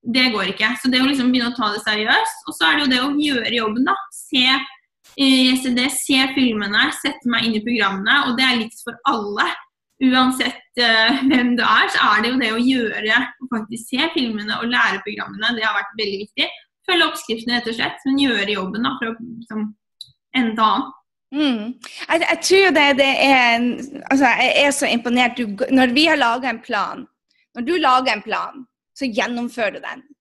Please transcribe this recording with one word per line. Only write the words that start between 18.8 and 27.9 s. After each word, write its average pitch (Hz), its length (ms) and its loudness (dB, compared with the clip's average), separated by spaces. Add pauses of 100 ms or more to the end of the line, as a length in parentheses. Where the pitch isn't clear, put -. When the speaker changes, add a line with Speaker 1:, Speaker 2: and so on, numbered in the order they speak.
Speaker 1:
da, 269 160 -2
fra, 226 220 -4
liksom, - 420 -10 (720)
ende 220 220 0
til 220 80 2
annen. 214 260 0 (400)
Speaker 2:
Mm. 262 320 -2 (460)
Jeg, 330 180 2
jeg 330 220 -2
tror 381 160 8
jo 320 100 4
det, 294 140 6 (100)
det 277 80 6 (160)
er 269 160 6 (160)
en, 240 160 0 (400)
altså, 269 320 4
jeg 254 80 2 (140)
er 277 100 2
så 254 160 0
imponert. 240 480 0
Du, 208 320 -4
når 254 240 4
vi 311 160 4
har 302 80 2
laget 247 320 0
en 226 160 -10
plan, 202 400 -4 (480)
når 240 160 -8
du 359 80 0
lager 254 380 2